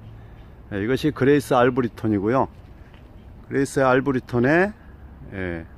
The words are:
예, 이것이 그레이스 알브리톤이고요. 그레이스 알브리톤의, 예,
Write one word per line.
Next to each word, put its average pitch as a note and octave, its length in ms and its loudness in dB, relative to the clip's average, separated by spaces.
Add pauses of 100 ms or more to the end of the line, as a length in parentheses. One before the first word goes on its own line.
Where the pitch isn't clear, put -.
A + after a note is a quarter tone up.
(720)
예, G2 100 -4
이것이 C3 280 -2
그레이스 C#3+ 420 2
알브리톤이고요. A#2+ 920 0 (1000)
그레이스 C3+ 340 -2
알브리톤의, C3 920 2 (600)
예, F2 320 -6 (120)